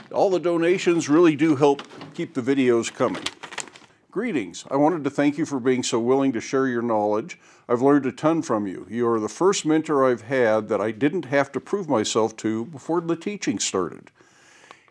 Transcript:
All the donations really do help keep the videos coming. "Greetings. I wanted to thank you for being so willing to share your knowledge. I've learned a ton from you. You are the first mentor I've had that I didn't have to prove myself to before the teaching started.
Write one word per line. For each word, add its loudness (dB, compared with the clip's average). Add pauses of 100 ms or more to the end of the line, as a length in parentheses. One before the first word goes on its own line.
(120)
All 2
the 2
donations 0
really 6
do 2
help 4 (320)
keep -8
the -6
videos 2
coming. -2 (880)
"Greetings. -6
I 0
wanted 2
to -4
thank 0
you -2
for -4
being 0
so -2
willing 2
to -6
share -2
your -4
knowledge. -2 (320)
I've 0
learned 4
a -2
ton 0
from -4
you. -10
You -2
are 2
the -2
first 0
mentor 2
I've 2
had 2
that 0
I -2
didn't -2
have 0
to -4
prove -6
myself 0
to -4
before -6
the -2
teaching -6
started. -6 (800)